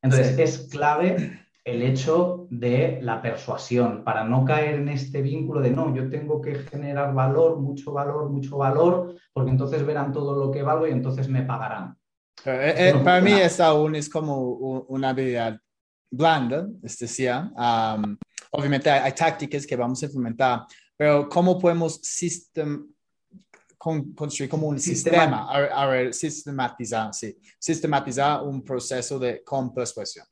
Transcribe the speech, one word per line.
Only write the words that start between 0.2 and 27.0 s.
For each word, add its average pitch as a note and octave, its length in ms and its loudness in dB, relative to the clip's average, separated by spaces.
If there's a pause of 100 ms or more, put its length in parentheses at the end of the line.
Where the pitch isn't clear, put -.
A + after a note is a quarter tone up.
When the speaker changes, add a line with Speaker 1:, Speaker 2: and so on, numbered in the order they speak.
Speaker 2:
Sí. E3 60 2
Speaker 1:
es - 280 0
clave D3+ 720 0 (220)
el A#2+ 180 -4
hecho D#3 680 0
de B2 500 0
la A2+ 200 -4
persuasión, A2+ 840 -2
para A2 200 -2
no B2+ 220 2
caer D3+ 300 0
en C#3+ 120 -2
este C#3 360 -4
vínculo C#3 380 -2
de, B2+ 100 2
"No, C#3 240 0
yo C3 140 -4
tengo D3+ 300 -4
que C#3+ 160 -6
generar C#3+ 580 -4
valor, C#3+ 460 4
mucho C#3 320 -6
valor, C#3+ 380 -4
mucho C#3 280 -6
valor, E3 580 2 (180)
porque B2+ 160 0
entonces C3 340 0
verán C#3+ 300 -2
todo C#3+ 220 -4 (100)
lo C3+ 60 -2
que C3+ 100 -4
valgo D#3 260 0
y D3 40 0
entonces B2+ 360 -2
me C3 140 0
pagarán". A2 560 -6 (460)
Speaker 2:
Pero, C3 180 -2
eh, D3 80 2
Speaker 1:
Esto E3+ 140 2
Speaker 2:
eh, F#3 100 8
Speaker 1:
no C3 100 4
Speaker 2:
para F3+ 180 8
mí G3 100 6
Speaker 1:
funciona. G3 160 8
Speaker 2:
esa E3+ 200 4
aún D3+ 280 4
es D3 120 -4
como D#3 360 -2
u-, C3 460 -6
una C3+ 200 -2
habilidad A#2+ 500 -2 (520)
blanda, D3 560 2 (160)
es - 160 -14
decir, B2 320 -2
am, A2+ 840 0 (360)
obviamente C#3+ 400 2
hay, C#3 100 6
hay C3+ 120 0
tácticas D3+ 520 -2
que C#3 100 -4
vamos B2 280 -2
a - 20 -6
implementar, B2 600 -2 (300)
pero D3 320 4
¿cómo F3+ 300 4
podemos E3+ 460 2
sistem-, D#3 840 -6 (1000)
con-, D#3 300 -4
construir C#3 340 -6
como D#3 180 -2
un C#3+ 120 -2
Speaker 1:
Sistema- E3+ 400 2
Speaker 2:
sistema, C#3 280 2
a, C#3 360 0
a - 20 2
ver, B2+ 260 0
sistematizar, A#2+ 1040 -6